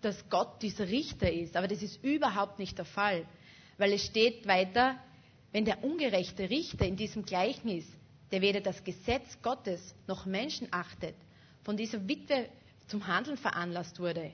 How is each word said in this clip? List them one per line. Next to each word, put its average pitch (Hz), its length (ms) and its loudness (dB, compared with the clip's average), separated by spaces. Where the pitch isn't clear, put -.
dass - 300 -4
Gott - 320 0
dieser 202 260 -2
Richter 208 420 2
ist. 165 260 -2
Aber 185 120 2
das 190 140 -2
ist - 200 -10
überhaupt 247 560 0
nicht 190 200 -6
der 175 80 -6
Fall. 196 400 0
Weil 202 140 6
es 202 140 0
steht 226 400 4
weiter, 196 500 4
wenn 214 120 2
der 214 200 0
ungerechte 226 680 0
Richter 285 360 0
in 185 100 0
diesem 214 280 -4
Gleichnis, 190 640 0
der 190 100 0
weder 196 200 4
das 196 220 -2
Gesetz 240 600 -4
Gottes 220 520 -4
noch 190 200 -6
Menschen 233 440 -4
achtet, 175 440 -6
von 208 140 -4
dieser 214 320 -4
Witwe 269 400 -2
zum 202 200 -6
Handeln 233 300 0
veranlasst 175 640 -4
wurde 170 340 -4